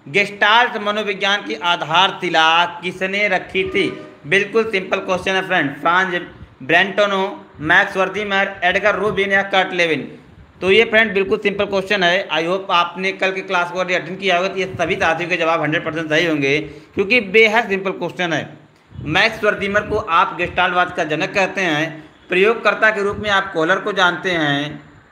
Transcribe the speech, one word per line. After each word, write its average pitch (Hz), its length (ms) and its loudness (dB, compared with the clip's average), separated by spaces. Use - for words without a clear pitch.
गेस्टाल्ट 208 680 2
मनोविज्ञान 202 720 -2
की - 80 -6
आधारशिला 170 1120 2
किसने 190 640 -4
रखी 185 400 -2
थी? 170 380 -2
बिल्कुल 202 440 0
simple 190 260 -2
question 190 360 -2
है 185 140 0
friend, 156 300 0
Franz 175 460 0
Brentono, 196 840 0
Max 180 360 2
Wertheimer, 196 680 -2
एडगर 190 300 2
Rubin 196 380 -2
या 196 100 4
Kurt 190 300 0
Lewin? 165 460 -2
तो 180 100 0
ये 214 140 6
friend 220 300 2
बिल्कुल 196 240 0
simple 202 260 -2
question 196 380 -2
है। 180 260 2
I 156 140 -2
hope 190 280 -2
आपने 185 420 0
कल 190 200 -2
के 190 80 -6
class 180 300 -2
को 180 80 -6
अटेंड 180 420 -4
किया 185 160 2
होगा 185 120 0
तो 190 80 -8
ये 185 220 -4
सभी 175 160 -2
साथियों 175 340 0
के 175 80 -2
जवाब 165 260 0
hundred 156 220 0
percent 160 240 -4
सही 156 180 2
होंगे, 147 340 2
क्योंकि 208 260 2
बेहद 214 480 4
simple 190 220 -2
question 175 420 -4
है। 139 260 -4
Max 185 460 0
Wertheimer 202 360 0
को 208 180 -2
आप 170 380 2
गेस्टाल्टवाद 175 600 0
का 180 80 0
जनक 160 300 -2
कहते 190 260 0
हैं, 156 500 -2
प्रयोगकर्ता 208 640 2
के 202 120 0
रूप 196 140 -2
में 208 140 -4
आप 196 220 0
caller 175 280 2
को 202 120 -4
जानते 185 380 2
हैं 147 520 -2